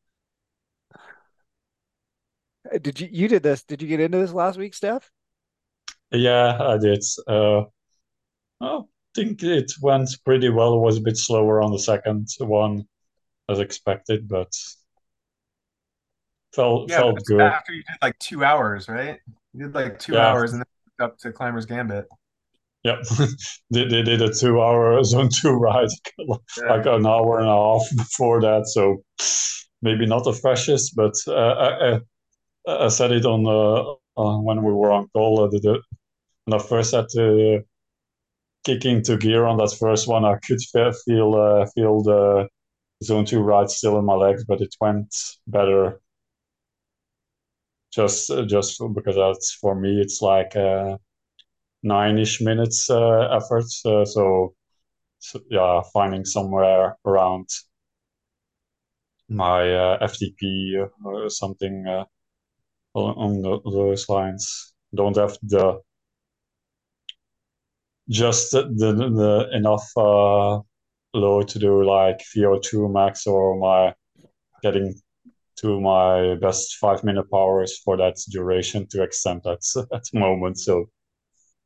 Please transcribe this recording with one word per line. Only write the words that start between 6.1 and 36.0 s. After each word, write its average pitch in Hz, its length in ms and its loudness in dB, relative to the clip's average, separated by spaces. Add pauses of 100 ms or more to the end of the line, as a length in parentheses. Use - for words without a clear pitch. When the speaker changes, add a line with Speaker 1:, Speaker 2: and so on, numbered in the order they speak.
Speaker 2:
Yeah, 120 500 2
I 127 160 0
did. 101 260 0 (240)
Uh, 104 360 2 (1000)
I 269 200 -6 (340)
think 214 280 -6
it 165 280 -2 (100)
went 135 280 2 (140)
pretty 131 260 4
well. 117 260 4
It 117 40 2
was 113 180 4
a 110 40 -4
bit 110 160 -2
slower 107 440 2
on 107 100 0
the 98 80 -2
second 107 480 -2 (120)
one 107 480 -2 (640)
as 101 100 -2
expected, 104 680 -4
but 95 240 -6 (2000)
felt, 120 360 0
Speaker 3:
Yeah, 170 100 0
Speaker 2:
felt 120 160 2
Speaker 3:
that's 101 120 -10
Speaker 2:
good. 107 140 4
Speaker 3:
after 151 320 0
you 160 100 -14
did, 160 180 -16
like, 127 180 -4
two 143 260 -6
hours, 107 420 0
right? 131 320 -10 (340)
You 135 120 -14
did, 143 100 -10
like, 131 240 -6
two - 140 -8
Speaker 2:
Yeah. 113 140 4
Speaker 3:
hours 117 260 0
and 120 80 -8
then - 440 -10
up 117 140 -8
to 120 120 -12
Climber's 117 340 -8
Gambit. 113 420 -8 (760)
Speaker 2:
Yep. 117 160 -2 (360)
<laughs> - 360 -16
They, 120 160 0
they 117 160 0
did 113 180 0
a 113 120 2
two-hour 117 720 4
<laughs> 101 80 0
Zone 127 180 4
two 139 240 2
ride, 117 360 2 (140)
<laughs> - 160 -18
Speaker 3:
Yeah. 139 160 -6 (340)
Speaker 2:
like, 113 160 2
an 113 200 2
hour 113 340 2
and 110 100 0
a - 20 4
half 107 320 2 (140)
before 117 440 0
that, 107 260 2
so 98 360 0 (800)
maybe 113 240 0
not 113 180 0
the 123 100 0
freshest, 127 600 0
but, 107 200 2 (120)
uh, - 60 -4
I, 127 600 2
I, 110 60 0 (680)
I 160 220 0
said 123 220 0
it 117 140 2
on, 113 220 2
uh, 107 760 0
uh, 104 180 -2
when 110 240 -2
we 107 80 2
were 104 200 4
on 101 220 0
call, 110 300 2
uh, 104 40 4
the, 101 120 -2
the, 104 220 0 (640)